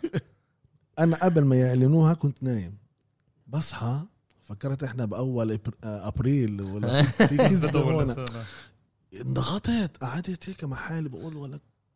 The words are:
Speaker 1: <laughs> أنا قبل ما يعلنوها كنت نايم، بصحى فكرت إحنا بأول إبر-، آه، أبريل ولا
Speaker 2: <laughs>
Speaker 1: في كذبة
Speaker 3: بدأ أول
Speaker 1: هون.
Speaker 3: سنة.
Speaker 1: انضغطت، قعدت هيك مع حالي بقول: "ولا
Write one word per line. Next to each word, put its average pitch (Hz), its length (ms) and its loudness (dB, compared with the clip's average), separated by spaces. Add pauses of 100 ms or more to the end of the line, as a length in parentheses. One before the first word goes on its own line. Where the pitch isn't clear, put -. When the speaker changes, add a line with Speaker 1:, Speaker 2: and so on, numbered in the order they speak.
(380)
Speaker 1:
<laughs> - 600 -18
أنا 160 160 4
قبل 165 300 4
ما 131 100 4
يعلنوها 131 580 6
كنت 147 300 -4
نايم، 101 340 -4 (680)
بصحى 131 540 -4 (420)
فكرت 135 400 -8
إحنا 120 220 -6
بأول 113 460 -2
إبر-، 107 320 -6
آه، 104 240 -8
أبريل 117 540 0
ولا 104 400 0 (100)
Speaker 2:
<laughs> - 160 6
Speaker 1:
في 143 100 2
كذبة 185 300 4
Speaker 3:
بدأ 147 120 2
أول 156 140 2
Speaker 1:
هون. 147 120 2
Speaker 3:
سنة. 120 380 -6 (800)
Speaker 1:
انضغطت، 156 800 -2
قعدت 170 480 -8
هيك 185 140 -12
مع 135 140 -8
حالي 160 320 -6
بقول: 156 280 -12
"ولا 143 220 -12 (360)